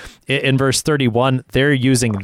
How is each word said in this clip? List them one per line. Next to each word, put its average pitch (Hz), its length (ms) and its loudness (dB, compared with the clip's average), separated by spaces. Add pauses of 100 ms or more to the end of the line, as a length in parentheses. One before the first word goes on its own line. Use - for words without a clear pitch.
(280)
I-, 135 120 0
in 135 180 0
verse 135 240 0
thirty-one, 131 720 0
they're 139 180 2
using 123 400 2 (120)